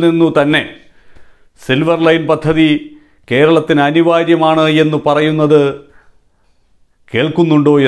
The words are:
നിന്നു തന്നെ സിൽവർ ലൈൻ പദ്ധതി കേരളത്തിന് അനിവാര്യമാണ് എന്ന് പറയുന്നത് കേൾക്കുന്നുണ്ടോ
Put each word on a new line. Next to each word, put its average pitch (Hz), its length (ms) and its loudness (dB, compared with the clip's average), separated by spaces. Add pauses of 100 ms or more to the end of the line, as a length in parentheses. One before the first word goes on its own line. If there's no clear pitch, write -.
നിന്നു 165 240 2 (100)
തന്നെ 147 240 0 (1000)
സിൽവർ 156 460 -2
ലൈൻ 160 240 2
പദ്ധതി 156 360 0 (600)
കേരളത്തിന് 156 600 0
അനിവാര്യമാണ് 160 800 0 (180)
എന്ന് 151 220 -2
പറയുന്നത് 151 560 0 (1500)
കേൾക്കുന്നുണ്ടോ 151 640 0 (120)